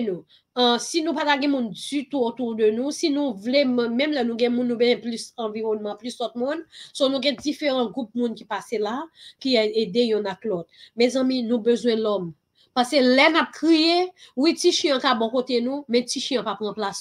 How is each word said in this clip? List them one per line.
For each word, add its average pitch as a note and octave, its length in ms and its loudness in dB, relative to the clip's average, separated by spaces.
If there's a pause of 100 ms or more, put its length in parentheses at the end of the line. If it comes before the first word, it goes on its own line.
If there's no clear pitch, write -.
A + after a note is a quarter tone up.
nou. F3+ 160 -6 (380)
Euh, A#3+ 240 4
si - 160 -2
nou D#4 160 -2
pa D#4 80 -2
ta D4 160 2
gen C#4+ 140 2
moun A#3+ 180 -2
di C4+ 300 -6 (100)
tout C4 160 0
otou A#3 320 -4
de A3 160 4
nou, C4 160 -2
si E4 160 -2
nou C#4+ 320 0
vle, B3+ 240 2
m-, A#3+ 320 0
menm D4 160 2
la C4 160 0
nou A#3 80 -4
gen A#3+ 160 0
moun, B3 160 0
nou A#3+ 80 0
ben A#3 240 2
plis A3+ 300 -8 (100)
anviwonman, G#3+ 600 -4
plis A#3+ 180 -10
lòt A3+ 160 -6
moun, C#4 300 -4 (260)
so C4+ 160 2
nou C4+ 160 0
gen C#4 160 0
diferan C4 480 -2
gwoup G#3+ 220 -6 (100)
moun A#3 160 -2
ki - 140 -18
pase G#3 340 -6
la, G#3+ 140 -4 (420)
ki C4 160 0
a A3 80 4
ede A3 460 0
yon G#3 180 0
ak F#3 240 -8
lòt. F3 160 -4 (320)
Mezanmi, C4 480 2
nou A3+ 160 0
bezwen A3+ 400 2
lòm. G3+ 240 0 (480)
Paske B3 240 2
lè C4 320 6
n D#4+ 80 2
ap C#4 160 -2
kriye, E4 540 4 (260)
wi D4 240 2
ti F4 160 4
chen C#4 240 2
ka B3+ 160 2
bon A3+ 160 0
kote B3 320 0
nou, C#4 240 -4
men A#3+ 160 2
ti A#3+ 160 -6
chen B3 240 -2
pa G3+ 160 -4
pran G#3 160 -6
plas G3 260 -4